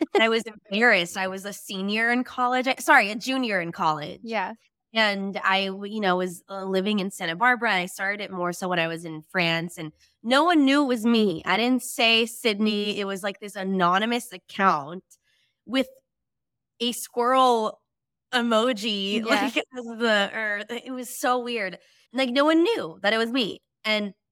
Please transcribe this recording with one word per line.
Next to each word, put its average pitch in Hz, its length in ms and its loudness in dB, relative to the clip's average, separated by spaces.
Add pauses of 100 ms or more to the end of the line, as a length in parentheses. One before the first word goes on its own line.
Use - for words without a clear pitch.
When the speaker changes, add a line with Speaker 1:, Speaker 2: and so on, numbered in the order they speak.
(140)
Speaker 1:
And 233 100 4
I 226 60 4
was 226 140 2
embarrassed. 202 720 2
I 190 100 -2
was 190 160 -8
a 202 80 -10
senior 208 580 -2
in 247 140 0
college. 247 420 -2
I, 262 140 0
sorry, 254 300 6
a 214 40 -6
junior 240 460 -2
in 170 120 -4
college. 156 500 -2
Speaker 2:
Yeah. 220 320 -6 (400)
Speaker 1:
And 196 500 0
I, 190 220 2
w-, 202 280 -8
you 220 60 -4
know, 185 160 4
was, 180 320 -4
uh, 196 160 -10
living 190 340 0
in 190 120 -2
Santa 170 260 -6
Barbara. 233 380 2
I 180 120 0
started 202 360 -6
it 190 100 -10
more 175 220 -2
so 185 140 -6
when 180 100 0
I 165 100 0
was 165 160 -8
in 160 260 -10
France, 165 480 -2
and 156 140 -10 (300)
no 262 220 4
one 330 200 4
knew 277 180 6
it 285 40 2
was 240 200 0
me. 214 380 4
I 180 140 0
didn't 247 240 2
say 226 440 2
Sydney. 208 720 0
It 202 80 -4
was, 196 160 -6
like, 202 180 -6
this 208 140 -14
anonymous 190 800 0
account 180 720 0 (640)
with 254 220 0 (920)
a 240 120 0
squirrel 240 880 2 (520)
emoji, 220 920 0
Speaker 2:
Yeah. 269 300 2
Speaker 1:
like, - 20 -14
as 254 280 -6 (140)
the 214 340 2
earth. 208 380 -6
It 240 220 -10
was 254 180 -10
so 254 280 0
weird. 226 400 -6 (340)
Like, 254 180 -2
no 277 140 4
one 320 180 6
knew 349 400 -2
that 202 100 2
it 226 60 2
was 226 120 0
me. 240 300 -2 (240)
And 208 300 -2 (180)